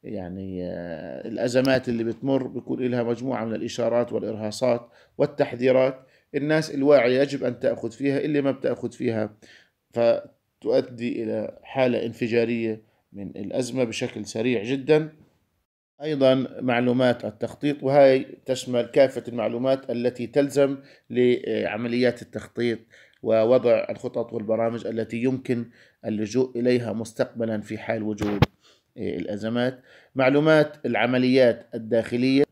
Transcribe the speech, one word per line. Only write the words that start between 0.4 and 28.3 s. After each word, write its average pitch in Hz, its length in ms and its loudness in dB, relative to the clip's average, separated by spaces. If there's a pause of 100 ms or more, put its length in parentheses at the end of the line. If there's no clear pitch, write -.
آه، 87 600 -10
الأزمات 127 600 0
اللي 113 140 -2
بتمر 131 440 -2
بيكون 127 360 -6
لها 123 200 0
مجموعة 117 420 -4
من 113 100 -6
الإشارات 117 580 -2
والإرهاصات 110 760 -4 (280)
والتحذيرات، 131 880 2 (300)
الناس 151 400 0
الواعية 135 460 6
يجب 139 220 0
أن 127 160 -4
تأخذ 120 320 -2
فيها، 139 280 -2
اللي 151 220 0
ما 139 100 0
بتأخذ 123 400 -4
فيها 110 420 -2 (600)
فتؤدي 117 1300 -2
إلى 110 400 -6
حالة 127 420 0
انفجارية 113 760 -2 (320)
من 101 160 -12
الأزمة 123 540 -4
بشكل 113 420 -6
سريع 113 380 -2
جدا. 139 460 0 (920)
أيضا 135 460 4 (140)
معلومات 123 640 2
التخطيط، 139 580 -6
وهي 135 420 6 (200)
تشمل 123 360 -2
كافة 127 460 2
المعلومات 120 600 -2
التي 120 380 -2
تلزم 139 500 2 (320)
لعمليات 117 1120 0
التخطيط 113 580 -4 (440)
ووضع 113 640 4
الخطط 113 440 -8
والبرامج 113 540 -2
التي 113 300 -6
يمكن 120 480 -2 (400)
اللجوء 117 540 -2
إليها 120 340 2
مستقبلا 113 680 -4
في 107 160 -10
حال 113 260 -4
وجود 104 400 0 (540)